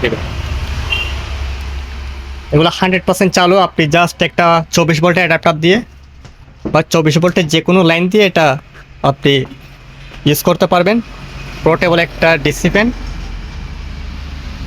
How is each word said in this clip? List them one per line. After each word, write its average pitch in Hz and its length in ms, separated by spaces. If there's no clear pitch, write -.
দেবেন। - 180
এগুলো 160 240
হান্ড্রেড 185 300
পার্সেন্ট 185 300
চালু। 180 180
আপনি - 160
just 170 240
একটা 175 180
চব্বিশ 160 280
ভোল্টের 180 220
অ্যাডাপ্টার 165 400
দিয়ে 196 140
বা 156 80
চব্বিশ 160 300
ভোল্টের 175 300
যে 160 160
কোনো 185 120
লাইন 170 220
দিয়ে 214 180
এটা 160 160
আপনি 139 220
ইউজ 147 200
করতে 175 240
পারবেন। 180 240
পোর্টেবল 170 420
একটা - 220
ডিসি 151 300
ফ্যান। 214 140